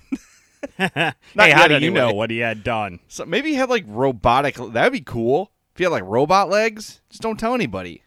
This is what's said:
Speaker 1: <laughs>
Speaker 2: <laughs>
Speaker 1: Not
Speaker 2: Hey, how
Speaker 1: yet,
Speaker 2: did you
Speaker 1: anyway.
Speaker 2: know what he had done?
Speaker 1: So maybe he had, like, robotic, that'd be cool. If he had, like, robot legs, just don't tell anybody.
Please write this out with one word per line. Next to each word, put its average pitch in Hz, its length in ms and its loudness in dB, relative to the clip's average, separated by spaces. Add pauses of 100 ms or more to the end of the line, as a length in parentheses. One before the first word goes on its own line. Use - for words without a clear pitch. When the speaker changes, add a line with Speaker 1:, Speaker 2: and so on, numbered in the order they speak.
Speaker 1:
<laughs> - 60 -20 (400)
Speaker 2:
<laughs> - 280 -16
Speaker 1:
Not 185 180 -2
Speaker 2:
Hey, 156 180 -2 (380)
how 151 100 6
Speaker 1:
yet, 175 60 8
Speaker 2:
did 143 140 2
you 160 80 0
Speaker 1:
anyway. 185 100 0
Speaker 2:
know 117 120 2
what 110 180 -4
he 113 80 -4
had 113 260 -4
done? 107 420 -4
Speaker 1:
So - 180 -14
maybe 277 260 -2
he 294 40 -2
had, 254 160 0
like, 226 160 -2
robotic, 123 680 0
that'd 120 360 -2
be 247 80 -6
cool. 127 520 -2 (200)
If - 60 -14
he 170 60 -2
had, 175 80 0
like, 117 120 -2
robot 151 440 2
legs, 214 520 -2 (100)
just - 120 -16
don't 220 160 -6
tell 226 160 -2
anybody. 95 520 -6